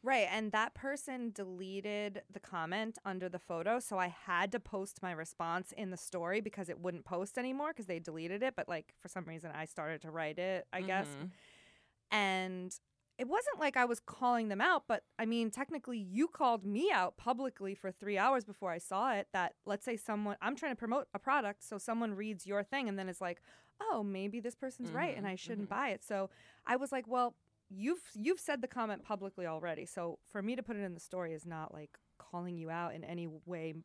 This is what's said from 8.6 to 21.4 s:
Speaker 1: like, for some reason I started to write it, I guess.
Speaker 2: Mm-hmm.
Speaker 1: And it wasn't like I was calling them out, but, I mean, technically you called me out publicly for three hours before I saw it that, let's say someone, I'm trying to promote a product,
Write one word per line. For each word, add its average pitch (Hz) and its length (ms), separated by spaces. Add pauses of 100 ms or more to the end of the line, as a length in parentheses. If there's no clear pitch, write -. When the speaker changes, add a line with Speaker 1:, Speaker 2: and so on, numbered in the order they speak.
Speaker 1:
like, 170 320
for - 80
some 180 160
reason 165 280
I 151 120
started 156 380
to 160 100
write 156 280
it, 185 340
I 185 80
guess. 190 340
Speaker 2:
Mm-hmm. 180 180 (800)
Speaker 1:
And 185 680 (380)
it 254 100
wasn't 466 320
like 285 180
I 247 80
was 240 140
calling 240 500
them 202 120
out, 302 260
but, - 180 (140)
I 233 60
mean, 226 260
technically 254 480
you 202 280
called 233 380
me 240 260
out 185 260
publicly 233 580
for 190 160
three 202 260
hours 240 280
before 190 260
I 170 80
saw 220 340
it 202 200
that, 180 220 (100)
let's 202 200
say 233 120
someone, 208 440
I'm 240 140
trying 277 180
to 226 40
promote 240 360
a 202 60
product, 247 440